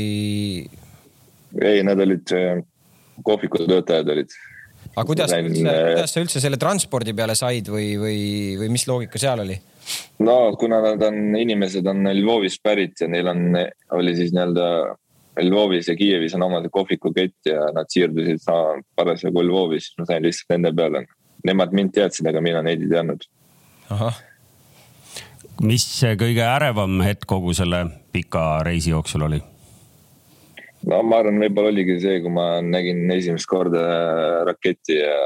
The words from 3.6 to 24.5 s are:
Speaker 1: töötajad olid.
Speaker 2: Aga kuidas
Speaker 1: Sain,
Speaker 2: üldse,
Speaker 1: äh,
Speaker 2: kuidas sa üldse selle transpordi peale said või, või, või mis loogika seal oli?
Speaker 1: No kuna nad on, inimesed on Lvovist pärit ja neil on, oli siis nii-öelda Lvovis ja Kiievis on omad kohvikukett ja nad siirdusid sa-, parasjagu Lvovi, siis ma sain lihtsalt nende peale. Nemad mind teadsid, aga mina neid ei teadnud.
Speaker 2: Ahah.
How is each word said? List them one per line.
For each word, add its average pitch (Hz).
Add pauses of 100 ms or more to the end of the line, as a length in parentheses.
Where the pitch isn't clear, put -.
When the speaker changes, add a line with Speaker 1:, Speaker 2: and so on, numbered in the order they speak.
Speaker 1:
töötajad 82
olid. 73 (600)
Speaker 2:
Aga -
kuidas 160
Speaker 1:
Sain, 85
Speaker 2:
üldse, 82
Speaker 1:
äh, 80
Speaker 2:
kuidas 85
sa 165
üldse 165
selle 139
transpordi 135
peale 110
said 123
või, 107
või, 107 (420)
või 110
mis 120
loogika 123
seal 127
oli? 95 (680)
Speaker 1:
No 117 (240)
kuna 113
nad 107
on, 107 (200)
inimesed 98
on 98
Lvovist 101
pärit 101
ja 82
neil 87
on, 87 (420)
oli 87
siis 87
nii-öelda 87 (800)
Lvovis 95
ja 82
Kiievis 92
on 90
omad 87
kohvikukett 90
ja 76
nad 80
siirdusid 80
sa-, 80 (180)
parasjagu 87
Lvovi, 87
siis -
ma 85
sain 82
lihtsalt 85
nende 85
peale. 76 (420)
Nemad 92
mind 98
teadsid, 87
aga 80
mina 85
neid 82
ei 85
teadnud. 82 (640)
Speaker 2:
Ahah. 110 (1400)